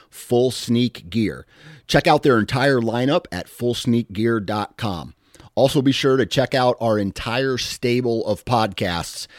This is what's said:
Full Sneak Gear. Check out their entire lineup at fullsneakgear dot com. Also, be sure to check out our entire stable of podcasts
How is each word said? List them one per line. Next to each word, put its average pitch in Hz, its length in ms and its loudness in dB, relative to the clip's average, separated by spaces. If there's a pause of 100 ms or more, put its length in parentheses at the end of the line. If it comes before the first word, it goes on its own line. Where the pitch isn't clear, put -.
Full 123 440 0
Sneak 117 580 -2
Gear. 92 340 -2 (440)
Check - 180 2
out 151 160 4
their 131 160 6
entire 127 420 2
lineup 123 520 0
at 90 160 -10
fullsneakgear 117 1000 0
dot 104 300 -6
com. 90 380 -8 (420)
Also, 135 260 4
be 135 80 4
sure 135 260 2
to 127 80 2
check 127 300 0
out 127 260 2
our 110 200 2
entire 120 580 -4
stable 120 720 -2
of 104 160 -4
podcasts 101 800 -2 (120)